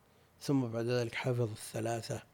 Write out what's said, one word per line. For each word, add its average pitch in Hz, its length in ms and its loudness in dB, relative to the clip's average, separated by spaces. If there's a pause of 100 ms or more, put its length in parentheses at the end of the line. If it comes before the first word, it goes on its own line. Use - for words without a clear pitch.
(400)
ثم 135 260 2
بعد 113 180 -2
ذلك 120 300 2
حفظ 120 360 2
الثلاثة 113 720 -4 (120)